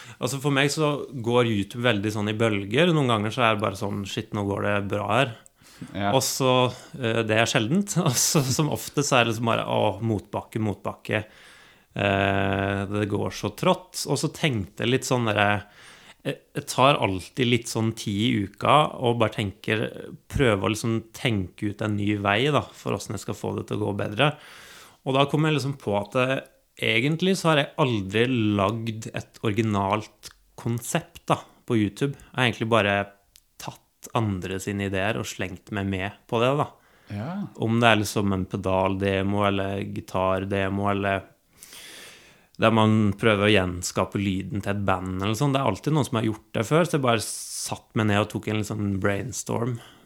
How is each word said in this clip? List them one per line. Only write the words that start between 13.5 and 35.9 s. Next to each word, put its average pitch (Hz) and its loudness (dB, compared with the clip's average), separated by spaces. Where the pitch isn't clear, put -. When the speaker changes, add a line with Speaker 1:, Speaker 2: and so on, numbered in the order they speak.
Speaker 1:
trått. - -2
Og 147 0
så 156 -2
tenkte 117 -4
jeg 113 2
litt 131 2
sånn 123 2
derre, 104 2
jeg, 143 -4
jeg 143 -8
tar 135 4
alltid 101 -2
litt 120 2
sånn 113 0
tid 101 -2
i 113 0
uka 120 2
og 120 2
bare 107 2
tenker, 110 -2
prøver 110 2
å 104 0
liksom 113 -2
tenke 104 -2
ut 107 -10
en 107 0
ny 104 0
vei 101 0
da, 131 2
for - -8
hvordan 104 -6
jeg - -14
skal - -6
få 104 -6
det 104 -8
til 117 -4
å 104 -2
gå 104 -4
bedre. 104 0
Og 131 -2
da 139 4
kom 151 0
jeg 156 2
liksom 139 -4
på 104 -2
at, 104 -4
eh, 131 0
egentlig 147 2
så 165 2
har 156 4
jeg - 0
aldri 110 2
lagd 110 -2
et - -12
originalt 104 -2
konsept - -6
da, 151 0
på 123 0
YouTube. 113 0
Jeg - -12
har 127 2
egentlig 113 -2
bare 101 4
tatt - -18
andre 95 -2
sine 101 -4
ideer 98 -2
og 107 -6
slengt 92 -10
meg 98 -2
med 98 -2